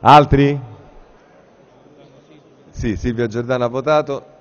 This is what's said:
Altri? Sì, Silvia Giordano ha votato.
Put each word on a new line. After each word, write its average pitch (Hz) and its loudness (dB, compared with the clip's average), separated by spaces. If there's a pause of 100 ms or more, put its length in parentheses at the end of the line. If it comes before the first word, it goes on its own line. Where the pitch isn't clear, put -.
Altri? 139 4 (2000)
Sì, 110 -6
Silvia 117 -6
Giordano 120 -6
ha 120 -2
votato. 139 -4 (160)